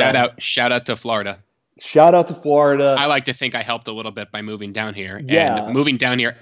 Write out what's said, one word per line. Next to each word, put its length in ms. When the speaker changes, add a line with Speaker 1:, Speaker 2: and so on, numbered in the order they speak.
Speaker 1:
Shout 120
out, 260
shout 300
out 140
to 100
Florida. 440
Speaker 2:
Shout 360
out 140
to 40
Florida. 640
Speaker 1:
I 80
like 200
to 80
think 200
I 80
helped 260
a 40
little 200
bit 200
by 100
moving 320
down 220
here. 280
Speaker 2:
Yeah. 420
Speaker 1:
And 80
moving 240
down 200
here 240